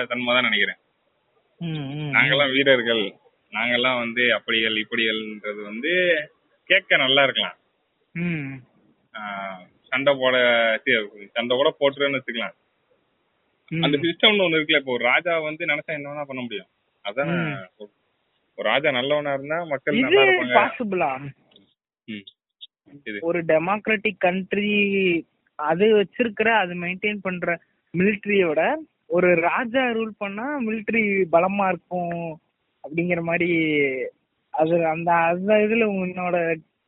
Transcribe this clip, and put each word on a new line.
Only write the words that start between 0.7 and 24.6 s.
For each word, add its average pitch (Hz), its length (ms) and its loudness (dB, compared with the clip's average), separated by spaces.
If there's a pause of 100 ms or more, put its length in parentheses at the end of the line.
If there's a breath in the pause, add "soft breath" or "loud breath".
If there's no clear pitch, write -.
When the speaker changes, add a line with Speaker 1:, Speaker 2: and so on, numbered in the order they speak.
Speaker 2:
ம், 170 80 -8
ம், 147 280 -6
ம். 151 200 -6
Speaker 1:
நாங்கெல்லாம் 131 380 2
வீரர்கள், 117 600 2 (400)
நாங்கெல்லாம் 123 440 0
வந்து 117 360 0
அப்படிகள் 113 420 -2
இப்படிகள்ன்றது 107 880 -4
வந்து 117 280 -6 (720)
கேட்க 185 340 2
நல்லா 139 260 4
இருக்கலாம். 110 320 -2 (580)
Speaker 2:
ம். 165 400 -4 (640)
Speaker 1:
ஆ, 110 60 -12 (600)
சண்டை 139 380 0
போட, 127 160 2 (480)
சரி, 104 500 -2
சண்டை 120 240 -2
கூட 151 220 2
போட்டுருன்னு 139 400 0
வச்சுக்கலாம். 117 360 -8 (1120)
Speaker 2:
ம். 165 140 -2
Speaker 1:
அந்த 147 140 2
சிஸ்டம்னு 190 460 2
ஒண்ணு 160 140 2
இருக்குல்ல, 156 220 0
இப்போ 131 140 -4
ஒரு 117 100 -4
ராஜா 160 360 0
வந்து 156 260 -6
நினைச்சா 151 280 -4
என்ன 143 160 -10
வேணா 147 160 -8
பண்ண 131 160 -8
முடியும். 104 280 -10 (340)
அதான் 135 300 -2 (440)
Speaker 2:
ம். 104 100 -16 (720)
Speaker 1:
ஒரு 107 120 -2
ராஜா 143 220 2
நல்லவனா 147 420 -2
இருந்தா 147 300 -6
மக்கள் 151 340 -4
Speaker 2:
இது 262 60 2
Speaker 1:
நல்லா 359 180 4
இருப்பாங்க. 370 340 2
Speaker 2:
பாசிபிளா? 190 560 0 (920)
Speaker 1:
ம். 104 200 -12 (800)
இது. 104 180 -10
Speaker 2:
ஒரு 175 240 -2
டெமோக்ராட்டிக் 196 720 0
கண்ட்ரி 190 1080 0 (300)